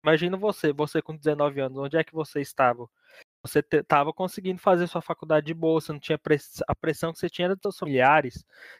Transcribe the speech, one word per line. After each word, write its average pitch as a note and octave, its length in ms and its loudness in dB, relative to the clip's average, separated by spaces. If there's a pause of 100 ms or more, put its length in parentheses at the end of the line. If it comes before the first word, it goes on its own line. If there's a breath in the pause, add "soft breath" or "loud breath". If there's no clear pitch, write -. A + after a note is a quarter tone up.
Imagina E3 320 2
você, F#3+ 380 0
você D3+ 260 -2
com D#3 160 -8
dezenove D3 460 0
anos, C3 160 -6
onde C#3 200 -2
é D#3+ 60 2
que - 100 -8
você D3+ 280 -6
estava? A#2+ 460 0 (560 soft breath)
Você - 180 0
te-, D3 220 0
tava D3+ 300 2
conseguindo F#3 460 -6
fazer F3+ 280 2
sua E3 140 -6
faculdade D#3 440 -2
de D#3+ 80 -8
boa, D#3+ 260 0
você D#3 120 -8
não D3 80 -8
tinha D3+ 180 -2
press-, - 500 -2
a C#3+ 80 -2
pressão E3 360 -4
que - 80 -16
você F3 100 -4
tinha F3+ 200 -4
dos G3 120 -2
seus G3 160 -6
familiares, C#3 680 2 (340 loud breath)